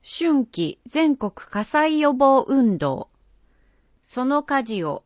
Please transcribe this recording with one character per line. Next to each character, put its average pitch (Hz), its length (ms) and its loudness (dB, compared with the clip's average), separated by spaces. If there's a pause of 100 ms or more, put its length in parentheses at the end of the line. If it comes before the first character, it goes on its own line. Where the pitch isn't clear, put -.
春 302 420 0
季 165 400 -6
全 302 300 0
国 214 180 -6
火 - 300 -8
災 311 360 0
予 294 140 2
防 269 340 4
運 233 300 2
動。 139 320 -4 (960)
そ - 200 -8
の 285 200 0
火 277 200 -2
事 220 200 -6
を 147 220 -6